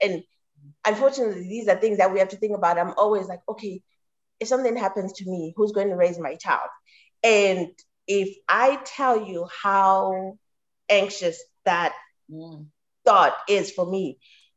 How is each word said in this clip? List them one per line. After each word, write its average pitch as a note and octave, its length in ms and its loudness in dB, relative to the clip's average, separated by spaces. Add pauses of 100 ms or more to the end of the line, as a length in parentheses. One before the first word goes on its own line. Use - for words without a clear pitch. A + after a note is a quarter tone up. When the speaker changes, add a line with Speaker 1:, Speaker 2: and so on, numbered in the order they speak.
Speaker 1:
And F#3+ 220 -2 (600)
unfortunately, A3 600 0
these G#3 240 -8
are F#3+ 80 4
things G#3 240 0
that F#3+ 120 4
we G3 80 0
have F#3+ 100 2
to G3+ 80 -14
think G#3 200 -4
about. F3 220 0
I'm F3 180 -4
always G3+ 300 2
like, F3+ 200 -12
"Okay, G#3+ 360 -12 (560)
if A3 80 -8
something B3+ 280 0
happens G3 380 -4
to F#3 160 -12
me, E3+ 260 -8
who's G#3 160 0
going G3+ 180 0
to F3+ 60 -4
raise F3 220 2
my D#3 180 -8
child?" E3 340 -4 (520)
And G3 480 4 (380)
if G3 280 -2 (120)
I B3+ 360 2
tell A#3+ 440 -2
you F3 200 -8 (140)
how F#3+ 800 2 (500)
anxious G3 540 0 (220)
that F3 280 0 (380)
Speaker 2:
Mm. D#3 360 -18 (380)
Speaker 1:
thought G3 320 6 (100)
is G3 240 0
for F3+ 140 -4
me, F3+ 320 -6 (400)